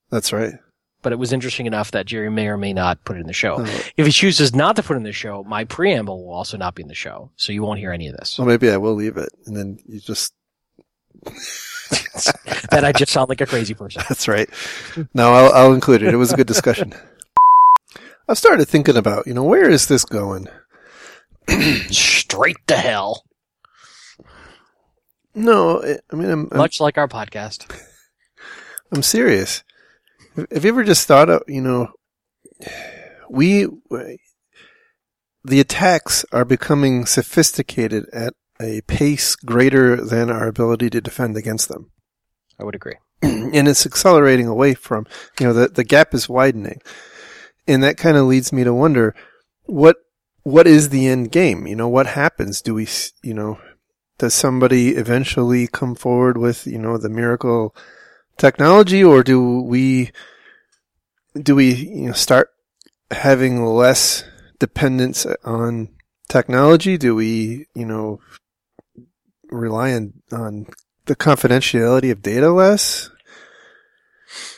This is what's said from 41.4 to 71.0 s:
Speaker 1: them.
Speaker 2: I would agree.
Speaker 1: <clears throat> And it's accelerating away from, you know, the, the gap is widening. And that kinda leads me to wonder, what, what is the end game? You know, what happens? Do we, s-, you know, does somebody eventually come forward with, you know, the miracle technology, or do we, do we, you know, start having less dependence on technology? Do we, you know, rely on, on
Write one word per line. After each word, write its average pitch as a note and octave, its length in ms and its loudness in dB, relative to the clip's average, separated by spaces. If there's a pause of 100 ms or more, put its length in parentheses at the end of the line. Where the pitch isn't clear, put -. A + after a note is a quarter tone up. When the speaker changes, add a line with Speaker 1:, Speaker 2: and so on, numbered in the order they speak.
Speaker 1:
them. - 220 -16 (680)
Speaker 2:
I G#2 60 -14
would G#2+ 100 -12
agree. - 200 -16 (120)
Speaker 1:
<clears throat> - 160 -12
And C#3 460 0
it's C#3 160 2
accelerating C#3 640 4
away B2 280 0
from, G#2+ 320 -8 (320)
you C3 80 0
know, A#2+ 60 2
the, A#2 160 2
the - 160 -4
gap C#3 300 4
is B2 140 -6
widening. B2+ 520 -2 (840)
And C3+ 160 2
that D3 160 0
kinda D3+ 240 4
leads C3 300 0
me C3 120 -2
to A#2+ 80 2
wonder, B2 420 2 (500)
what, D#3+ 320 4 (460)
what D#3 240 6
is D3+ 220 6
the C3+ 180 0
end B2+ 260 -2
game? D#3 340 0
You G2+ 100 -8
know, A#2 120 -4
what B2+ 180 2
happens? C3 560 -4
Do A#2 120 -4
we, G#2+ 100 -4
s-, - 280 -10 (100)
you A2+ 120 -10
know, G#2+ 240 -8 (600)
does A#2 140 -2
somebody B2+ 580 2
eventually B2 760 -2
come B2 280 -8
forward B2 440 0
with, A#2 280 -2
you A2+ 120 -10
know, A2+ 180 -6
the A2 140 -6
miracle A#2 640 -2 (640)
technology, F#3 640 6
or C#3+ 180 10
do B2+ 380 2
we, B2+ 500 0 (1300)
do C#3+ 140 2
we, C3 200 4
you D3 320 -8
know, A#2+ 60 -6
start - 380 0 (600)
having B2+ 540 0
less A#2+ 600 0 (340)
dependence C3 680 -2 (180)
on A2+ 440 -6 (400)
technology? D3+ 680 2
Do B2+ 180 0
we, A2 600 -4
you A#2 100 -10
know, G#2+ 360 -8 (1300)
rely A#2 400 -4
on, A2 220 -6 (180)
on G#2+ 340 -10 (400)